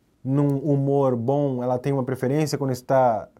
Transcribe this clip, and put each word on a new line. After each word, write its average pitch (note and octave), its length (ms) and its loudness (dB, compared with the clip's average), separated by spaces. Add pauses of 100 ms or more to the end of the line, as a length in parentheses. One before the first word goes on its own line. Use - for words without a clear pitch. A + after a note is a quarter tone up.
(220)
num C#3 360 0
humor C#3 580 2
bom, B2+ 480 0
ela B2+ 160 -2
tem C#3 140 -2
uma C3+ 100 0
preferência. C3 540 -2
Quando C3+ 140 -2
está B2 580 0 (100)